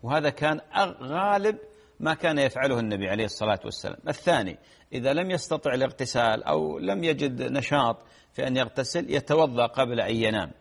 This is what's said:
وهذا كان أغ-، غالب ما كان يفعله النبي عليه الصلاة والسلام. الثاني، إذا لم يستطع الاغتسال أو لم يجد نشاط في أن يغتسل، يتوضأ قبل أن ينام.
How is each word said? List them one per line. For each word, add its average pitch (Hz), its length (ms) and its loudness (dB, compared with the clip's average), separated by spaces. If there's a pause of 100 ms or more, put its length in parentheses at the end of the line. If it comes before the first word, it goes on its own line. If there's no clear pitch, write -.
وهذا 147 260 2
كان 151 300 -2
أغ-، - 440 -2
غالب 196 540 0 (420)
ما 156 140 0
كان 156 240 0
يفعله 135 420 2
النبي 101 300 -2
عليه 107 160 0
الصلاة 104 400 0
والسلام. - 320 -8 (100)
الثاني، 139 520 0 (340)
إذا 131 200 0
لم 185 180 0
يستطع 156 420 -2
الاغتسال 127 680 0
أو 78 360 0
لم 190 240 -2
يجد 147 380 0
نشاط 127 560 0 (360)
في - 140 -4
أن 127 100 0
يغتسل، 131 560 -2
يتوضأ 139 540 4
قبل 123 320 0
أن 110 160 0
ينام. 107 460 0